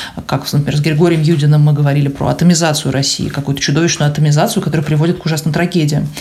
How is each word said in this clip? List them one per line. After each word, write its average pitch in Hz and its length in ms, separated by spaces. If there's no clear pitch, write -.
как, - 260
например, 147 240
с 147 40
Григорием 160 420
Юдиным 151 400
мы 151 100
говорили 143 360
про - 200
атомизацию 160 640
России, 131 380
какую-то 139 340
чудовищную 156 480
атомизацию, 151 540
которая 147 200
приводит 156 340
к - 80
ужасным 156 280
трагедиям. 160 540